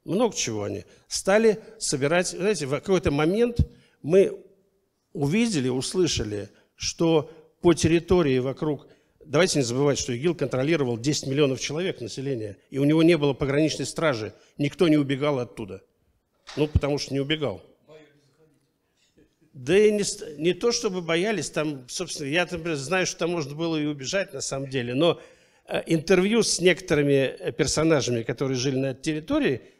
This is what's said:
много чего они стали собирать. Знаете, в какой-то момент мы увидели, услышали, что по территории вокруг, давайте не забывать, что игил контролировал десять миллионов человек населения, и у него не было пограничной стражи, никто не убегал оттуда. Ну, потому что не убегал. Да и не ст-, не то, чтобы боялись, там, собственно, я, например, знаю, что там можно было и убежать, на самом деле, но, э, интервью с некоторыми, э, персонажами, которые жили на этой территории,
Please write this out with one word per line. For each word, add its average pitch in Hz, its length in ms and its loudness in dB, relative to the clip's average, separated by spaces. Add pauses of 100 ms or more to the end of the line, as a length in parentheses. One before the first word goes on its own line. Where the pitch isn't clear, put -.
много 202 300 0
чего 107 300 -4
они 101 200 -6 (240)
стали 214 520 2 (180)
собирать. 156 500 0
Знаете, 175 380 -2
в 127 40 -6
какой-то 170 400 0
момент 190 500 2 (420)
мы 175 420 4 (680)
увидели, 160 560 0
услышали, 123 800 -2 (260)
что 165 560 0 (300)
по 175 140 6
территории 165 640 4
вокруг, 135 500 -4 (360)
давайте 160 340 2
не 135 60 2
забывать, 127 340 0
что 120 180 -4
игил 160 180 -2
контролировал 135 640 0
десять 139 300 -2
миллионов 135 320 0
человек 165 400 -6
населения, 117 560 -8 (140)
и 135 80 -6
у 139 60 2
него 156 180 4
не 170 140 6
было 143 160 2
пограничной 143 540 0
стражи, 120 480 -2 (240)
никто 147 300 2
не 151 80 6
убегал 139 420 0
оттуда. 107 440 -10 (760)
Ну, 151 100 2
потому 147 320 0
что 135 160 -6
не 139 60 0
убегал. 139 420 -2 (1900)
Да 143 240 -2
и 214 140 6
не 208 140 -2
ст-, - 340 -10
не 170 160 0
то, 233 180 -2
чтобы 185 300 -4
боялись, 170 480 -2
там, 147 380 -6
собственно, 156 400 -8
я, 170 220 0
например, 165 260 -4
знаю, 160 300 -2
что - 120 -6
там 170 120 -2
можно 147 240 -4
было 160 220 -2
и 151 80 -2
убежать, 151 480 -4
на 135 80 -10
самом 135 300 -6
деле, 123 240 -2
но, 156 260 2 (460)
э, - 200 -4
интервью 190 560 4
с - 180 -2
некоторыми, 151 520 2
э, 139 400 0
персонажами, 135 680 0
которые 131 340 -4
жили 131 220 -2
на 135 80 -2
этой 131 160 -8
территории, 160 580 -2 (200)